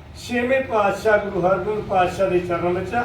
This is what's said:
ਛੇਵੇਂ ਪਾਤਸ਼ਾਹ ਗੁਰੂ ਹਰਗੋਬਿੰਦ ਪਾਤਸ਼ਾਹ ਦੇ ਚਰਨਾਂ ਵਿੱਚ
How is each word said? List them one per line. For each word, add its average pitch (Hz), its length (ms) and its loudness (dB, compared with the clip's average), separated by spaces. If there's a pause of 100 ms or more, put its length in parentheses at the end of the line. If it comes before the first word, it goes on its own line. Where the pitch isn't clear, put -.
(280)
ਛੇਵੇਂ 247 340 0
ਪਾਤਸ਼ਾਹ 214 560 2
ਗੁਰੂ 196 300 0
ਹਰਗੋਬਿੰਦ 196 400 0
ਪਾਤਸ਼ਾਹ 190 400 2
ਦੇ 180 120 2
ਚਰਨਾਂ 175 320 -2
ਵਿੱਚ 185 340 -4